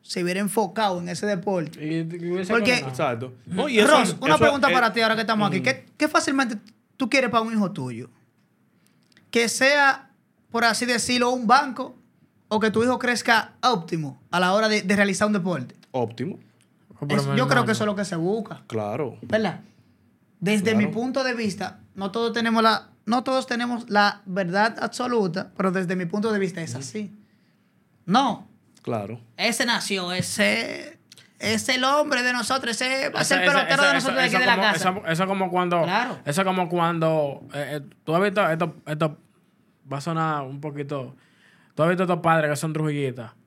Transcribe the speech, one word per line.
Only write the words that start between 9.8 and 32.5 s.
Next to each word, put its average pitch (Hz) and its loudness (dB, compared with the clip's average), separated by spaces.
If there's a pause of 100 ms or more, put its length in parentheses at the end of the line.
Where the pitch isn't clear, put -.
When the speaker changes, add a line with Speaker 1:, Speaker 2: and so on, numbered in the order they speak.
Speaker 1:
por 233 0
así 226 2
decirlo, 240 2
un 247 -2
banco 262 2 (520)
o 214 0
que 214 2
tu 220 2
hijo 247 2
crezca 240 0
óptimo 165 -2 (120)
a 175 0
la 185 4
hora 220 4
de, 214 2
de 196 2
realizar 202 2
un 208 2
deporte. 170 -2 (160)
Speaker 3:
Óptimo. 123 -4 (600)
Speaker 2:
Oh, 147 -6
pero 143 2
Speaker 1:
Es, 139 -2
Speaker 2:
mi 139 0
Speaker 1:
yo 254 2
creo - -
que - 2
Speaker 2:
hermano. 233 2
Speaker 1:
eso 214 -2
es - 0
lo 208 -2
que 202 -4
se 175 -8
busca. 180 -4
Speaker 3:
Claro. 113 -6
Speaker 1:
¿Verdad? 208 -2 (760)
Desde 208 0
mi 208 4
Speaker 3:
Claro. 165 -4
Speaker 1:
punto 262 -2
de 254 -2
vista, 202 -6 (140)
no 196 -6
todos 233 -2
tenemos 226 2
la, 220 2 (160)
no 240 0
todos 262 0
tenemos 240 -4
la 202 2
verdad 196 0
absoluta, 220 -2
pero 185 2
desde 185 -2
mi 180 -2
punto 208 -2
de 208 0
vista 175 -4
es 151 -8
Speaker 3:
Ujú. 123 -8
Speaker 1:
así. 208 -10 (920)
No. 226 0 (340)
Speaker 3:
Claro. 110 -6 (180)
Speaker 1:
Ese 226 0
nació, 190 -2
ese 208 -2 (400)
es 214 -2
el 254 2
hombre 277 2
de 247 0
nosotros, 247 -2 (100)